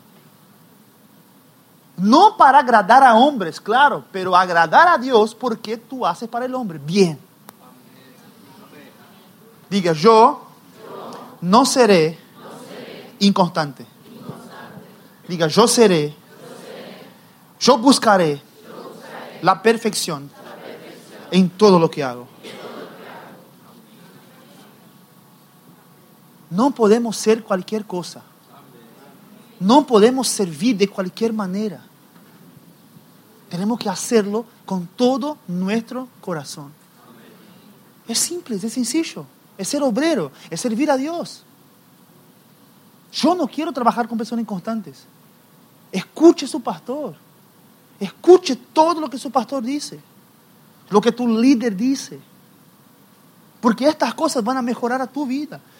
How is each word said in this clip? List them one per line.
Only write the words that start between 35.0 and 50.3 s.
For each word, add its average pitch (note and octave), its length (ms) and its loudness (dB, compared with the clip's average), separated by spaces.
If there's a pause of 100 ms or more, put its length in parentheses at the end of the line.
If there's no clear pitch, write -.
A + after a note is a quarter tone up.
nuestro A3+ 600 -6 (140)
corazón. D3+ 500 -12 (1400)
Es A3+ 120 -6
simple, E4 380 -8
es A3 140 -10
sencillo. B3 540 -6 (320)
Es F#3+ 100 -10
ser C#4+ 140 -6
obrero, C4 500 -2 (200)
es - 100 -10
servir B3+ 300 -2
a C4+ 60 0
Dios. D4 460 -10 (1700)
Yo D#4+ 220 0
no F4 140 -2
quiero D#4+ 240 -8
trabajar A#3 360 -2
con A3+ 120 -8
personas A#3 240 -6
inconstantes. G#3 600 -10 (840)
Escuche C#4+ 540 2
a B3 40 -10
su C#4+ 120 -10
pastor. A3+ 540 -10 (840)
Escuche D#4+ 560 2
todo D#4+ 460 0
lo D4+ 80 -8
que C4+ 80 -12
su B3+ 140 -12
pastor C4 320 -4
dice. C#4+ 360 -8 (920)